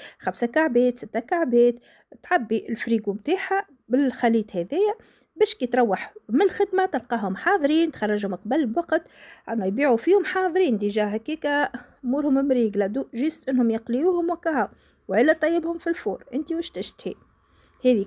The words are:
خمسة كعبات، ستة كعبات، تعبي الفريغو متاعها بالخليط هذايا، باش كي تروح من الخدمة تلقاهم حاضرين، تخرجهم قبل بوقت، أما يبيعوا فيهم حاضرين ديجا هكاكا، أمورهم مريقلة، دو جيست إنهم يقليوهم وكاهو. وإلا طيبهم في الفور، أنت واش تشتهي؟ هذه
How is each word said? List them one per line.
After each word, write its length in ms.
خمسة 280
كعبات، 500
ستة 240
كعبات، 540
تعبي 460
الفريغو 440
متاعها 540
بالخليط 680
هذايا، 380
باش 180
كي 120
تروح 480
من 140
الخدمة 440
تلقاهم 500
حاضرين، 540
تخرجهم 440
قبل 320
بوقت، 360
أما 180
يبيعوا 300
فيهم 280
حاضرين 540
ديجا 380
هكاكا، 540
أمورهم 440
مريقلة، 380
دو 280
جيست 340
إنهم 220
يقليوهم 600
وكاهو. 380
وإلا 240
طيبهم 460
في 80
الفور، 380
أنت 180
واش 180
تشتهي؟ 440
هذه 220